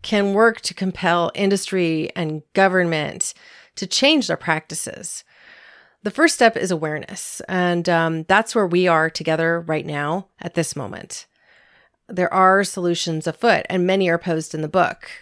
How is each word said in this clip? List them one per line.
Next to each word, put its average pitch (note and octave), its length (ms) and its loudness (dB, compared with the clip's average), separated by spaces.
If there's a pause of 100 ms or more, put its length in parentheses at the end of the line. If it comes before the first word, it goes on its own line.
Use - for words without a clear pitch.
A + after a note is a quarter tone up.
can G3+ 320 0
work A3 280 4
to - 120 -6
compel F3 640 0
industry F#3 800 0
and D#3 260 -6 (120)
government F3 800 2 (440)
to F#3+ 100 -8
change C#4 400 2
their E3 100 -2
practices. - 880 -6 (800)
The G#3 80 -4
first D#4+ 240 0
step A3+ 220 2
is F3 160 -2
awareness. D#3 760 -6
And, F3 400 0
um, E3 360 0
that's G#3 320 2
where G#3 100 2
we F3+ 220 2
are D#3+ 220 4
together E3 500 0
right D#3 260 -4
now D3+ 400 -4 (140)
at F3+ 140 -10
this E3 200 -2
moment. - 520 -12 (840)
There F3+ 260 -2
are F#3+ 300 6
solutions F3 640 -2
afoot, G3 420 2
and F3+ 160 0
many F#3+ 220 2
are E3 100 2
posed D#3+ 380 -4
in D#3 60 -4
the D#3 60 -4
book - 400 0 (140)